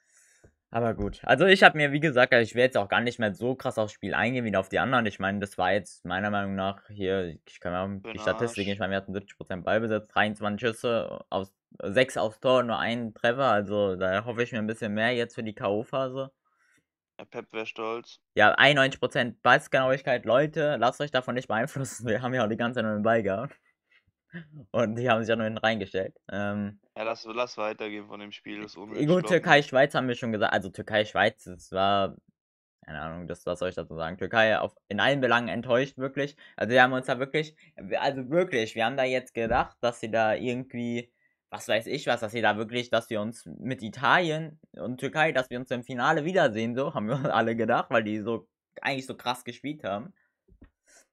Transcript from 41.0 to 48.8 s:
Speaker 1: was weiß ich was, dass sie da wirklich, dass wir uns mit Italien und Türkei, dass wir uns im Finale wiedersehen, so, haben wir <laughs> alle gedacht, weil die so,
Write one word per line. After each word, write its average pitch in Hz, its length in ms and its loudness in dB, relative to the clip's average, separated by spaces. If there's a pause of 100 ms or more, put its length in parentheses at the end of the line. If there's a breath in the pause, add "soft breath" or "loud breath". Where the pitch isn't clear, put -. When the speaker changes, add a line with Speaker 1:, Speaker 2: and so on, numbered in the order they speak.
Speaker 1:
was - 180 -12
weiß 113 200 0
ich 139 200 -4
was, 120 140 0
dass 107 120 -6
sie 117 80 -2
da 104 160 4
wirklich, 117 320 -4
dass 113 200 0
wir 110 120 -2
uns 113 240 -8
mit 104 380 -8
Italien 151 760 0 (140)
und 120 260 -8
Türkei, 156 320 0
dass - 180 -2
wir 123 100 -8
uns 131 120 -8
im 120 120 -6
Finale 143 420 0
wiedersehen, 123 500 0
so, 143 180 -2
haben 107 140 -4
wir 131 100 0
<laughs> 131 180 -2
alle 117 200 2
gedacht, 117 360 0
weil 117 120 4
die 107 160 -4
so, 110 280 -6 (340)